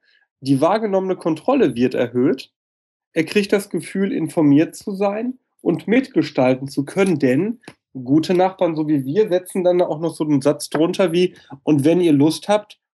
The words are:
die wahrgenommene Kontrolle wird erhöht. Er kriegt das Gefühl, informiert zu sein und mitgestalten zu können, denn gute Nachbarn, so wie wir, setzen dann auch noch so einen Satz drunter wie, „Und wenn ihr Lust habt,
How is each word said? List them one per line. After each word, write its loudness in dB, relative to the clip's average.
die 0
wahrgenommene 0
Kontrolle 0
wird 0
erhöht. -2
Er -2
kriegt -2
das -2
Gefühl, -6
informiert 2
zu -10
sein -4
und -4
mitgestalten 0
zu -6
können, 0
denn 0
gute 0
Nachbarn, 0
so -4
wie 0
wir, 0
setzen -2
dann 2
auch -2
noch -6
so -6
einen 0
Satz -2
drunter 0
wie, 0
„Und 2
wenn 4
ihr 4
Lust 0
habt, -2